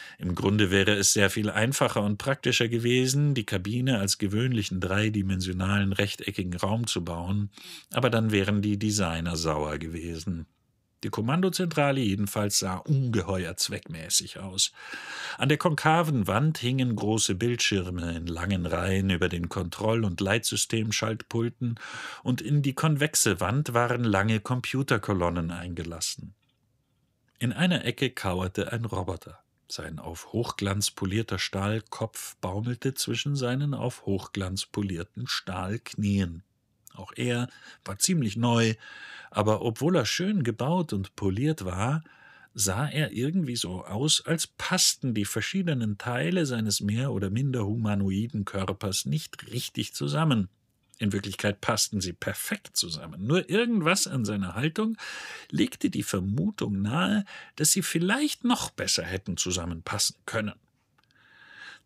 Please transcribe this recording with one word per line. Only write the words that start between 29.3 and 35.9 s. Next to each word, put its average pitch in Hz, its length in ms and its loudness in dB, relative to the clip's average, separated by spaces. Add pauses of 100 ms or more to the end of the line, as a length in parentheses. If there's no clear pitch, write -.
Sein 80 300 -10
auf - 360 -12
Hochglanz 101 580 0
polierter 98 480 -2
Stahlkopf - 1000 -4
baumelte 117 520 -2
zwischen 139 420 -2
seinen 135 380 0
auf 107 320 -4
Hochglanz 95 600 -2
polierten 95 600 -6
Stahlknien. 95 1160 -2 (500)